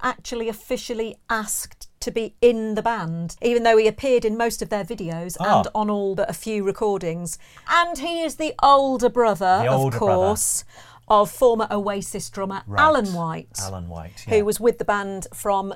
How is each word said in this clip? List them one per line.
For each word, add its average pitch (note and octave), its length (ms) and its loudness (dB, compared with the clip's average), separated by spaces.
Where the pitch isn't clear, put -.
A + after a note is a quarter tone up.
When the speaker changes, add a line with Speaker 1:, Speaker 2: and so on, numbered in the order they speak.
Speaker 1:
actually A#3 460 -6
officially A3+ 680 -8
asked - 580 -6
to B3 100 -6
be A3 300 -4
in A3 340 4
the G#3+ 60 -2
band, E3+ 600 -4
even A#3+ 220 2
though A3+ 140 6
he A3 100 6
appeared A#3 380 2
in G#3+ 100 0
most A#3 260 -2
of - 60 -6
their G#3 160 -4
videos F3 560 -8
Speaker 2:
Ah. F3+ 200 4
Speaker 1:
and - 140 0
on G#3+ 160 0
all G3+ 240 -2
but G3 160 -2
a E3+ 40 -6
few G#3+ 320 -4
recordings. F3+ 720 -4
And E4+ 300 2
he E4 220 -4
is D#4+ 140 -4
the D#4 260 -4
older C4+ 460 4
brother, G3+ 560 2
Speaker 2:
The B2+ 80 2
Speaker 1:
of C4 80 4
Speaker 2:
older - 180 0
brother. G3+ 180 2
Speaker 1:
course, F#3+ 500 0
of G#3 240 4
former A#3 400 2
Oasis G3+ 580 -4
drummer G3 380 -8
Speaker 2:
Right. - 140 0
Speaker 1:
Alan B3+ 320 4
White, E3 480 -6
Speaker 2:
Alan F#2 260 -8
White, E2+ 400 -12
Speaker 1:
who A3+ 100 2
Speaker 2:
yeah. G#3 40 4
Speaker 1:
was G#3 180 0
with A3 180 2
the - 80 -6
band G3 480 -4
from G3 420 -2